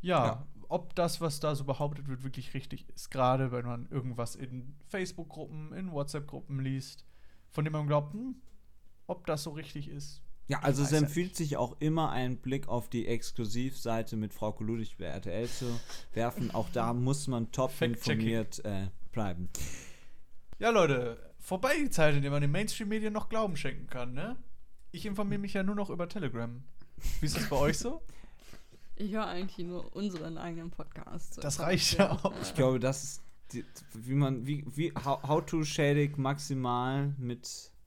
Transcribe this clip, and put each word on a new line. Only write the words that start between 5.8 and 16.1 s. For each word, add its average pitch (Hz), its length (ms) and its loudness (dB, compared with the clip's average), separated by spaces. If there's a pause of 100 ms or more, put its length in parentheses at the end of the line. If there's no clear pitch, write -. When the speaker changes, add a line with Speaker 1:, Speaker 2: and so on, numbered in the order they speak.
Speaker 1:
WhatsApp-Gruppen 143 680 -4
liest, 131 440 -4 (460)
von 151 140 0
dem 156 80 0
man 151 140 0
glaubt, 147 280 4
hm, 254 220 -4 (680)
ob 180 200 -6
das 151 160 0
so 165 80 -6
richtig 151 380 -8
ist. 147 340 -8 (260)
Speaker 2:
Ja, 139 100 2
Speaker 1:
Ich - 60 -4
Speaker 2:
also 139 180 4
es 143 100 4
Speaker 1:
weiß 156 80 6
ja 147 60 6
Speaker 2:
empfiehlt 170 220 0
Speaker 1:
nicht. - 80 -8
Speaker 2:
sich 147 200 0
auch 127 240 0
immer, 156 300 4
einen 123 280 0
Blick 135 300 -2
auf 117 200 0
die 117 180 0
Exklusivseite 117 1080 2
mit 107 180 -2
Frauke 107 300 -2
Ludwig 113 340 -2
bei 92 60 -6
R 87 180 -4
T 98 80 -2
L 113 180 0
zu - 180 0 (480)